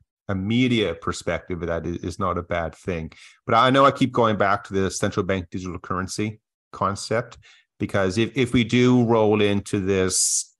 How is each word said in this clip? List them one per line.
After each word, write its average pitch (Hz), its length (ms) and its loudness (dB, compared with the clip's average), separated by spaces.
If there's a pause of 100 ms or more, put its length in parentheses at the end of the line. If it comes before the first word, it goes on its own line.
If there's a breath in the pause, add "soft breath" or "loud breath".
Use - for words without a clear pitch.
(280)
a 101 80 -2
media 110 580 0
perspective, 87 640 -6
that 85 240 -4
is, 87 120 -6
is 87 240 -10
not 90 180 -2
a 87 40 -6
bad 85 340 -6
thing. 80 340 -8 (340 loud breath)
But 113 120 2
I 127 140 6
know 135 140 4
I 139 60 8
keep 127 220 0
going 110 240 2
back 101 280 2
to - 80 -14
the 95 160 0
central 98 380 -2
bank 95 240 -4
digital 90 300 -10
currency 101 580 -6 (340)
concept, 107 640 -4 (400 soft breath)
because 95 400 0
if, 110 180 0
if 123 160 0
we 123 120 4
do 123 400 4
roll 107 360 4
into 101 380 0
this 95 800 0